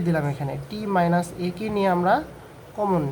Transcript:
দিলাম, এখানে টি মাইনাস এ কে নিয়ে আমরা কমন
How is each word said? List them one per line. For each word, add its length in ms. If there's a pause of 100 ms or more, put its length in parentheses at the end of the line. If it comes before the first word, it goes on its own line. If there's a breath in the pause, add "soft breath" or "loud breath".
দিলাম, 260
এখানে 200 (160)
টি 120 (160)
মাইনাস 300 (200)
এ 100
কে 100 (100)
নিয়ে 200
আমরা 180 (640)
কমন 360